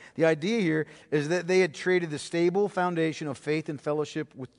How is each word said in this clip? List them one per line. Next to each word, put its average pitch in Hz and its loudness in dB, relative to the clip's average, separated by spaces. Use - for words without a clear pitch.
The 156 4
idea 165 2
here 156 0
is 147 0
that 170 -2
they 185 4
had 170 2
traded 180 0
the 147 -4
stable 175 0
foundation 165 -2
of 131 -8
faith 151 -4
and 147 -8
fellowship 151 -4
with, 131 -12